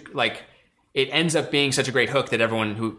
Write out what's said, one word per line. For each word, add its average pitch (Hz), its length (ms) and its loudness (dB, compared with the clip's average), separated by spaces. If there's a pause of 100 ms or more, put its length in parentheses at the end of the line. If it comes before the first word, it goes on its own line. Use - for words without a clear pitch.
(120)
like, 113 320 -2 (500)
it 135 160 2
ends 156 240 0
up 151 160 0
being 143 220 2
such 135 160 0
a 123 40 -6
great 120 180 2
hook 135 200 0
that 117 100 0
everyone 110 360 0
who, 113 220 -4